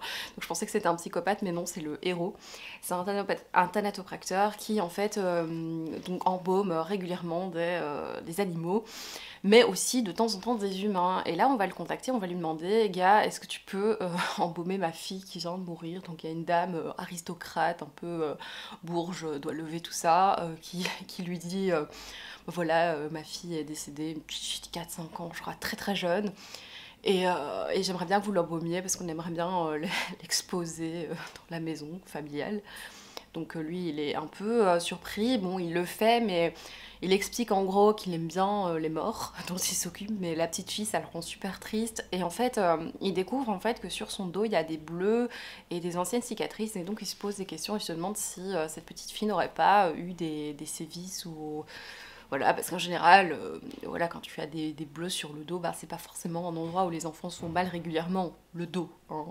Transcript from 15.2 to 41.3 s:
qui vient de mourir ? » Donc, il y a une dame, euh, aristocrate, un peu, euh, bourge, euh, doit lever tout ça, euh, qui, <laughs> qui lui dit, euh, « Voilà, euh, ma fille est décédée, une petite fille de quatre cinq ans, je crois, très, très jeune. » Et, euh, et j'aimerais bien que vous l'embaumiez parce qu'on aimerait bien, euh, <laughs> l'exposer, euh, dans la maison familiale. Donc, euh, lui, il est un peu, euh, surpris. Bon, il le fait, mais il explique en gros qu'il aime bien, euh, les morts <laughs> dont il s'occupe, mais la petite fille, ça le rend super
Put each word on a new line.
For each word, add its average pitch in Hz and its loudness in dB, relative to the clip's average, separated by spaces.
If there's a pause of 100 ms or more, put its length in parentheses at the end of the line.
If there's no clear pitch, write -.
qui - -12
vient 170 -4
de 190 -6
mourir ? » 170 -8
Donc, 160 -10
il 160 -8
y - -4
a 160 -4
une 165 -4
dame, 175 2
euh, 147 -4
aristocrate, 170 -2
un 151 -8
peu, - -10
euh, 160 -2 (480)
bourge, 170 -2
euh, 151 -4
doit 151 -4
lever 160 -6
tout - -10
ça, 180 6
euh, 165 -2
qui, 175 -4 (120)
<laughs> 185 -14
qui - -8
lui 175 -4
dit, 185 0
euh, « 151 4 (600)
Voilà, 165 4
euh, 151 -2
ma 160 -6
fille 170 -6
est 151 -2
décédée, 151 -6
une 156 -6
petite - -8
fille - -6
de - -12
quatre 170 -8
cinq - -8
ans, 170 -6
je - -10
crois, 170 -6
très, - -4
très 202 -2
jeune. » 180 2 (720)
Et, 185 6
euh, 135 0
et 196 4
j'aimerais 180 -2
bien 190 4
que 202 0
vous 214 0
l'embaumiez 170 2
parce 185 -2
qu'on 180 -6
aimerait 165 -4
bien, 170 0
euh, 151 -2 (220)
<laughs> - -8
l'exposer, 165 -2
euh, - -6
dans - -10
la 165 -4
maison 160 -6
familiale. 147 -4 (720)
Donc, 160 -6
euh, 160 -2
lui, 170 -4
il 147 -4
est 147 0
un 151 -4
peu, 214 4
euh, 175 8
surpris. 214 0
Bon, 185 0
il 170 -2
le 175 2
fait, 226 4
mais 170 4 (480)
il 180 4
explique 202 2
en 196 6
gros 202 8
qu'il 196 -4
aime 165 0
bien, 190 2
euh, 165 0
les 156 0
morts 160 -2
<laughs> - -10
dont 180 -4
il - 0
s'occupe, 190 -4
mais 170 0
la 165 2
petite 180 -6
fille, 208 -4
ça - 0
le - -4
rend 170 -6
super - -8